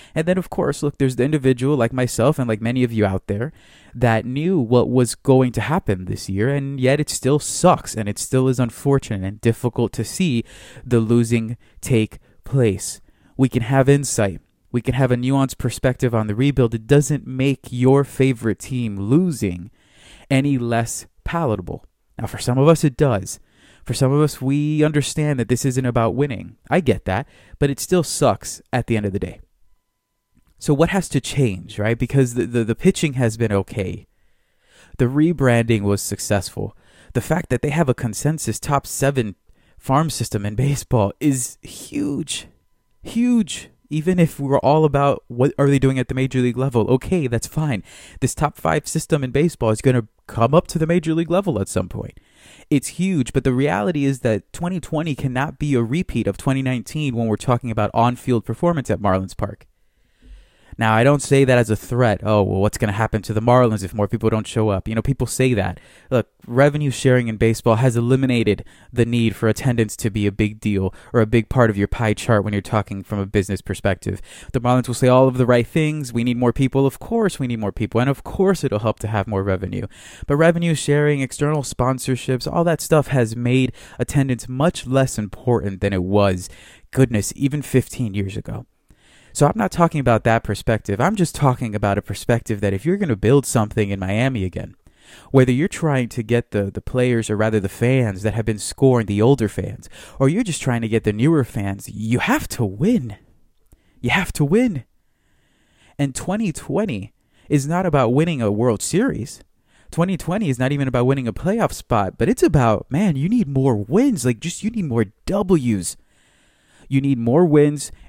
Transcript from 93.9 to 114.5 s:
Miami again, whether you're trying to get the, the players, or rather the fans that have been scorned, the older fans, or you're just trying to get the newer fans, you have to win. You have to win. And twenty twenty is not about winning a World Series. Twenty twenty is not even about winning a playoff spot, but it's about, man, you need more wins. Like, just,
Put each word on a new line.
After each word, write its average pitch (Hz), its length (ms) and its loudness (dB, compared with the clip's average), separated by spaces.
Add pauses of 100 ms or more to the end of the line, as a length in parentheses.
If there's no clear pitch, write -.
Miami 104 460 -2
again, - 320 -8 (540)
whether 131 200 6
you're 139 180 2
trying 131 420 -2
to 120 120 -6
get 117 280 -2
the, 98 200 -2
the 95 120 -10
players, 123 480 -2
or 107 80 -2
rather 110 200 2
the 95 120 -4
fans 117 540 0
that 104 100 0
have 110 100 -4
been 107 140 -4
scorned, 120 500 2
the 101 140 0
older 117 260 4
fans, - 400 -10 (320)
or 135 80 4
you're 190 140 0
just 180 180 -6
trying 117 220 -2
to 113 60 -4
get 107 160 0
the 107 100 0
newer 135 300 2
fans, 98 440 -6
you 110 300 -2
have 302 300 -2
to - 140 -4
win. 117 540 -2 (880)
You 120 80 -2
have 185 240 -2
to 151 100 0
win. 185 400 0 (1120)
And 139 160 -2
twenty 202 380 -4
twenty 143 600 -6 (340)
is 139 180 2
not 175 200 0
about 135 260 2
winning 151 300 0
a 104 100 0
World 107 300 0
Series. - 600 -4 (480)
Twenty 180 280 -2
twenty 185 320 -2
is 120 80 -2
not 131 140 0
even 143 160 -2
about 123 180 0
winning 135 200 0
a 113 60 -4
playoff 196 400 -2
spot, 101 460 -2
but 120 100 2
it's - 140 2
about, 131 480 4
man, 165 260 0
you 151 140 -2
need 220 180 0
more 135 280 2
wins. 151 500 0
Like, 120 140 0
just, - 220 -10